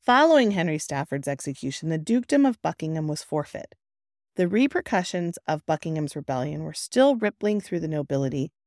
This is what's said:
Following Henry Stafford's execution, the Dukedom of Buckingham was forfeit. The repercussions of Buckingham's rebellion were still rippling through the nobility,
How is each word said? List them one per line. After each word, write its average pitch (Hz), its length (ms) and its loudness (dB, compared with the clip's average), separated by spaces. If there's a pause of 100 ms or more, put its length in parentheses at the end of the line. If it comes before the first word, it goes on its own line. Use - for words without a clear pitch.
Following 262 520 6
Henry 165 260 0
Stafford's 143 500 -4
execution, 139 600 -6
the 160 80 0
Dukedom 247 480 2
of 247 160 -2
Buckingham 160 440 -4
was 151 160 -4
forfeit. - 520 -8 (640)
The 185 80 2
repercussions 190 880 0 (120)
of 156 180 -2
Buckingham's 156 480 -2
rebellion 143 480 -6
were 151 100 -10
still 262 440 2
rippling 208 440 -2
through 175 200 -6
the 160 80 -4
nobility, 139 640 -2 (140)